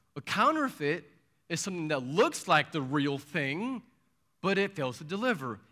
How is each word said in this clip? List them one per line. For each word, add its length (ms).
A 60
counterfeit 880
is 120
something 280
that 160
looks 420
like 240
the 120
real 340
thing, 680
but 160
it 180
fails 220
to 60
deliver. 560